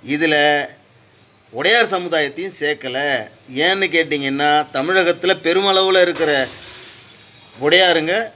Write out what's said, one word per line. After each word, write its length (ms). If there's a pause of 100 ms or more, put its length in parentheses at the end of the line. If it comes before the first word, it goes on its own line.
இதுல 320 (1160)
உடையார் 400
சமுதாயத்தையும் 680
சேர்க்கல. 380 (680)
ஏன்னு 300
கேட்டிங்கன்னா, 520 (260)
தமிழகத்துல 600 (100)
பெருமளவுல 580
இருக்கிற 300 (1300)
உடையாருங்க 500 (200)